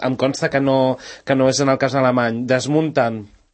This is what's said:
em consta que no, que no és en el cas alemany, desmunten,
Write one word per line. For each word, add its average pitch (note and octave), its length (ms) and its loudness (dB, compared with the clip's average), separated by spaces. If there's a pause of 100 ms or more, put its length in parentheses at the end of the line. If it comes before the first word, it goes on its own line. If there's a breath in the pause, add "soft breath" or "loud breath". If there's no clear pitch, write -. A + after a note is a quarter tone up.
em B2+ 140 -2
consta C#3+ 320 -2
que C#3 120 0
no, C3 360 2 (280 loud breath)
que C#3 100 0
no C3 140 4
és C3 120 0
en C#3 80 0
el C3+ 100 2
cas C3 160 -2
alemany, B2+ 520 0
desmunten, B2+ 840 0 (260)